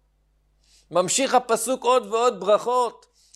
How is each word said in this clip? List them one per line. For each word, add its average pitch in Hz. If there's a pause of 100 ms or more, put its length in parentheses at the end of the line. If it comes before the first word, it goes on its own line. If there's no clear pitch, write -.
(920)
ממשיך 190
הפסוק 240
עוד 240
ועוד 226
ברכות. 233 (300)